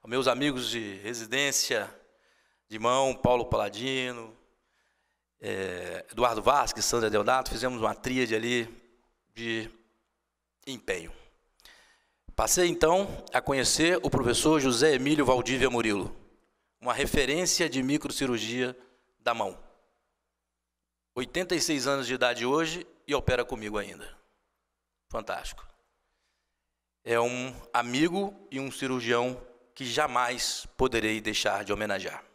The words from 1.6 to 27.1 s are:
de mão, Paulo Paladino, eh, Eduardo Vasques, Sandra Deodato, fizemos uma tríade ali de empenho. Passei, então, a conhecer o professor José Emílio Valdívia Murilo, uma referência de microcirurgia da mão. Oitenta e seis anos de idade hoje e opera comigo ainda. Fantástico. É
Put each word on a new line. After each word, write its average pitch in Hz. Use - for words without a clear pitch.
de 110
mão, 127
Paulo 123
Paladino, 117
eh, 90
Eduardo 117
Vasques, 131
Sandra 113
Deodato, 113
fizemos 123
uma 107
tríade 127
ali 117
de 113
empenho. 95
Passei, 175
então, 170
a 127
conhecer 151
o 143
professor 139
José 135
Emílio 143
Valdívia 127
Murilo, 110
uma 120
referência 147
de 131
microcirurgia 127
da 120
mão. 101
Oitenta 175
e 151
seis 139
anos 135
de 127
idade 120
hoje 160
e 143
opera 123
comigo 107
ainda. 95
Fantástico. -
É 117